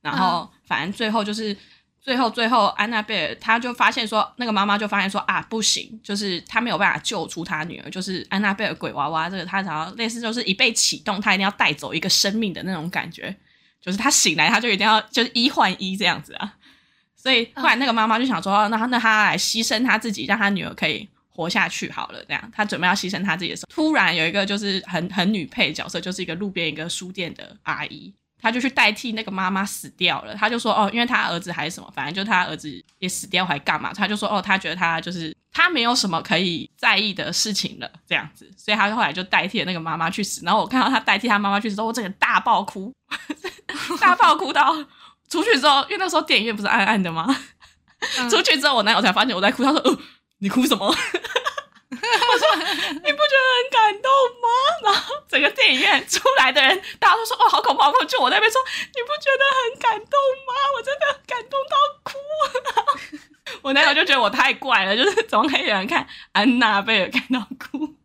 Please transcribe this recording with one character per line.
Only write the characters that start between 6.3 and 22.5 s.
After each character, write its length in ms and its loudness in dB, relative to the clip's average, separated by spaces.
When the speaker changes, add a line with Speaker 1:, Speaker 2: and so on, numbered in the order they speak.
Speaker 1:
她 180 -2
没 100 -2
有 80 -2
办 160 2
法 60 -4
救 280 -6
出 160 -8
她 200 -6
女 160 -12
儿， 100 -16
就 120 -10
是 280 -8
安 120 -2
娜 120 0
贝 120 -4
尔 100 -4
鬼 160 -8
娃 180 -4
娃 200 -4
这 80 -10
个， 80 -8
她 180 -4
好 220 -6
像 100 -16
类 120 -4
似 120 -6
就 140 -4
是 100 -4
一 100 0
被 200 0
启 240 0
动， 240 -4
她 120 2
一 40 2
定 60 0
要 80 2
带 220 0
走 200 -10
一 80 -4
个 80 -4
生 260 2
命 180 -2
的 100 -12
那 100 -6
种 160 -6
感 200 -6
觉， 240 -12
就 120 -6
是 40 -2
她 140 2
醒 240 2
来 140 4
她 100 2
就 100 -2
一 60 2
定 100 0
要， 180 4
就 200 0
是 100 -2
一 160 2
换 320 2
一 140 -6
这 80 -4
样 180 2
子 120 -18
啊。 200 -10
所 160 -2
以 240 2
后 80 -6
来 120 4
那 100 0
个 60 2
妈 160 2
妈 120 2
就 60 0
想 160 -2
说， 120 -2
Speaker 2:
嗯。 120 4
Speaker 1:
哦， 40 -2
那 80 -2
她， 80 0
那 140 0
她 260 4
来 120 2
牺 280 -2
牲 200 0
她 120 2
自 140 -4
己， 140 -6
让 120 0
她 120 0
女 140 -2
儿 100 -8
可 140 -4
以 220 -4
活 220 -8
下 180 0
去 240 -8
好 180 -8
了， 160 -16
这 80 -8
样。 200 -10